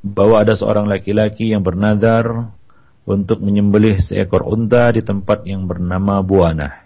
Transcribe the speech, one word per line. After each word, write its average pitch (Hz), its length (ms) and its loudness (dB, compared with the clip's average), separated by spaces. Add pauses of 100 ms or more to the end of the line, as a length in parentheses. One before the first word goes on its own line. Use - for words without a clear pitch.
bahwa 104 400 2
ada 107 160 2
seorang 104 320 0
laki-laki 107 640 -2
yang 98 80 0
bernadar 110 880 0 (560)
untuk 98 340 -2
menyembelih 101 560 2
seekor 98 460 -2
unta 117 480 2
di 113 100 0
tempat 101 460 -4
yang 95 180 -6
bernama 92 560 -2
Buanah. 82 640 0